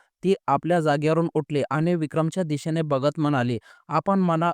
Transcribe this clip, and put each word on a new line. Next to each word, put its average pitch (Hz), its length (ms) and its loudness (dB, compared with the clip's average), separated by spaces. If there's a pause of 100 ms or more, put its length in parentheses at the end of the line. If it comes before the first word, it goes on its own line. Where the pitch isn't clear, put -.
(220)
ती 190 120 2 (140)
आपल्या 160 320 2
जागेवरून 156 540 2
उठली 147 360 -2
आणि 160 240 0
विक्रमच्या 160 500 -2
दिशेने 160 400 -2
बघत 143 340 0
म्हणाली, 127 400 0 (300)
"आपण 190 320 0
मला 170 340 2